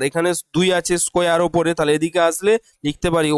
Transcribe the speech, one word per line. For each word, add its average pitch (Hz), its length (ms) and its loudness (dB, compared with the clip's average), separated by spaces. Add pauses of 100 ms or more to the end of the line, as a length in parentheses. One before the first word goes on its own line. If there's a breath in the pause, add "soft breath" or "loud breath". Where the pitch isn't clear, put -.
এখানে 165 200 -2 (260)
দুই 185 120 2 (100)
আছে 175 160 -2 (120)
স্কয়ার 170 420 0
ওপরে, 165 300 0
তাহলে 151 200 0
এদিকে 165 220 -2 (100)
আসলে 190 240 0 (320 soft breath)
লিখতে 147 300 -4
পারি 156 220 2